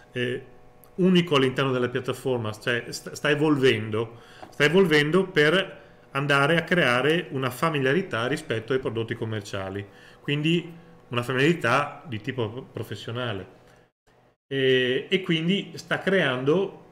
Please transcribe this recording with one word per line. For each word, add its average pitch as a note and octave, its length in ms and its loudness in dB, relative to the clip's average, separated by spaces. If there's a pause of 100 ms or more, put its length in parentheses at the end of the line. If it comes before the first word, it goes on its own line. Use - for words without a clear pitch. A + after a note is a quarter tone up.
(120)
eh, B2 340 -6 (500)
unico F3 420 4
all'interno C3+ 340 2
della B2 180 0
piattaforma, B2 600 -4
cioè A#2 380 -4
sta, - 260 -12
sta D3 140 -2
evolvendo, B2+ 920 2 (280)
sta - 160 0
evolvendo D#3+ 600 4
per D#3+ 600 0 (260)
andare C#3+ 460 2
a D#3+ 60 0
creare D#3 680 2
una C3 180 -4
familiarità C#3 800 0
rispetto A#2+ 460 -4
ai C3 60 2
prodotti A2+ 340 -4
commerciali, G2+ 720 -8 (360)
quindi D#3 520 -2 (360)
una A#2+ 120 -2
familiarità C#3 840 0
di A#2 160 -10
tipo A#2+ 500 -6
professionale. A2+ 840 -10 (920)
E, C3 640 2
e F#3+ 120 0
quindi E3+ 540 0
sta D3 240 -4
creando D#3+ 920 0